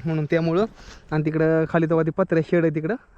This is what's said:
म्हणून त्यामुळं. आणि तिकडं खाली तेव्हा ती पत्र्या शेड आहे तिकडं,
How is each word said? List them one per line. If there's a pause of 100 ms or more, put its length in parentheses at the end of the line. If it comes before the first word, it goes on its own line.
म्हणून
त्यामुळं. (460)
आणि
तिकडं
खाली
तेव्हा
ती
पत्र्या
शेड
आहे
तिकडं, (220)